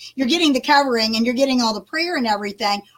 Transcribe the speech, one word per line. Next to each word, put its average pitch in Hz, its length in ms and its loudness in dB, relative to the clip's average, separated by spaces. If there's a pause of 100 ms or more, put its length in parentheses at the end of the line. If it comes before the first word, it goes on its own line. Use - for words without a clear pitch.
(160)
you're 262 120 -2
getting 311 260 2
the 254 80 0
covering, 240 540 2
and 226 100 0
you're 240 100 0
getting 262 260 2
all 220 120 0
the 202 80 -8
prayer 339 340 -4
and 254 100 -2
everything, 202 560 -2 (160)